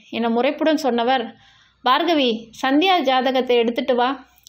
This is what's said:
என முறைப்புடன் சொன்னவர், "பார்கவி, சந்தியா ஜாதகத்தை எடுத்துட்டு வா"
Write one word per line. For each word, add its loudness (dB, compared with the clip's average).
என -4
முறைப்புடன் 0
சொன்னவர், -2
"பார்கவி, 2
சந்தியா 2
ஜாதகத்தை 0
எடுத்துட்டு 0
வா" 0